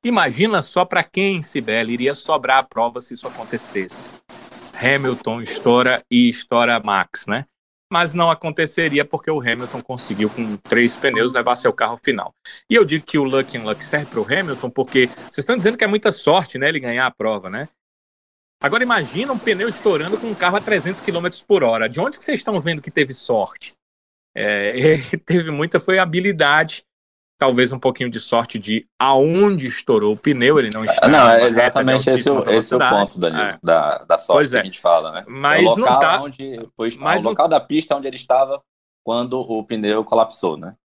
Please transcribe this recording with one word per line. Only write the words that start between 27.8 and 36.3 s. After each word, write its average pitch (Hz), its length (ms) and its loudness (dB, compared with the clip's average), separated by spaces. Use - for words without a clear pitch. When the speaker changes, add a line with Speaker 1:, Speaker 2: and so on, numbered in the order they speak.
Speaker 1:
de 117 120 -8
sorte 117 400 -2
de 107 260 -4
aonde 156 680 4
estourou 110 480 0
o 104 40 -4
pneu, 143 420 4
ele 117 120 0
não 110 120 -6
Speaker 2:
Ah, - 20 -6
Speaker 1:
está - 220 4
Speaker 2:
não, 151 100 6
é 139 40 8
Speaker 1:
numa 120 100 10
reta 117 100 8
de 123 80 6
Speaker 2:
exatamente 123 520 2
esse 131 280 2
Speaker 1:
altíssima 139 60 4
Speaker 2:
o, - 160 -2
esse 110 240 2
o - 20 4
Speaker 1:
velocidade. 113 340 2
Speaker 2:
ponto, 92 80 -12
Danilo, 85 220 -2
Speaker 1:
É. 101 220 -4
Speaker 2:
da, 80 400 2
da - 160 -18
sorte - 180 2
Speaker 1:
Pois 147 140 2
Speaker 2:
que 123 60 0
Speaker 1:
é. - 20 2
Speaker 2:
a 98 40 -2
gente 92 160 -12
fala, 80 320 2
né? 85 160 -12
Speaker 1:
Mas 143 380 2
Speaker 2:
É 180 60 6
o 185 40 4
Speaker 1:
não 202 120 0
Speaker 2:
local 131 120 4
Speaker 1:
tá, 165 220 2
Speaker 2:
onde 131 560 -12